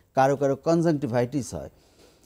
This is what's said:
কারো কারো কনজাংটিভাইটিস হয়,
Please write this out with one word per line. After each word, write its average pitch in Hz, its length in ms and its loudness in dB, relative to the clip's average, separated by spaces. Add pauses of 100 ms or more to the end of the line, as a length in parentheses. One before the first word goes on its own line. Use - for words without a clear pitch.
(160)
কারো 135 200 4
কারো 139 200 0
কনজাংটিভাইটিস 147 1000 0
হয়, 69 160 -10 (560)